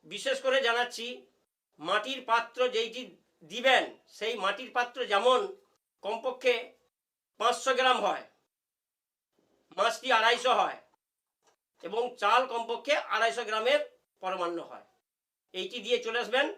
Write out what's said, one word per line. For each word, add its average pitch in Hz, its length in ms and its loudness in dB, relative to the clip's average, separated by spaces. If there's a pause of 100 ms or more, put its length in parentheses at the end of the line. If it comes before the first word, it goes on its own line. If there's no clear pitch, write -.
(140)
বিশেষ 262 320 -2
করে 262 120 2 (100)
জানাচ্ছি, 233 380 -2 (720)
মাটির 214 400 -2 (100)
পাত্র 226 300 0 (160)
যেইটি 226 260 -2 (500)
দিবেন, 233 320 4 (340)
সেই 226 160 -4 (100)
মাটির 202 340 -4
পাত্র 240 200 -2 (160)
যেমন 240 260 6 (640)
কমপক্ষে 240 500 -2 (880)
পাঁচশো 240 400 2
গ্রাম 254 260 4
হয়, 160 200 -2 (1500)
মাছটি 226 300 0 (100)
আড়াইশো 240 420 4
হয় 170 200 0 (1080)
এবং 220 160 -2 (180)
চাল 220 200 4 (100)
কমপক্ষে 233 440 -2 (200)
আড়াইশো 226 340 0
গ্রামের 233 320 2 (400)
পরমান্ন 180 360 -4 (120)
হয়, 117 160 -18 (680)
এইটি 190 320 -8
দিয়ে 233 200 0
চলে 226 180 -4
আসবেন। 247 240 0 (100)